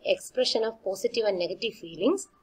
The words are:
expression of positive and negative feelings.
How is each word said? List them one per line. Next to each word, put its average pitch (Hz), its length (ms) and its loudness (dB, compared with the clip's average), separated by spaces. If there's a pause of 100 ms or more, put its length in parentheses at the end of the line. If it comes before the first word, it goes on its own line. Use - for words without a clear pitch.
expression 240 600 2
of 220 200 -4
positive 220 400 0
and 196 140 2
negative 185 360 -2
feelings. 175 540 -2 (140)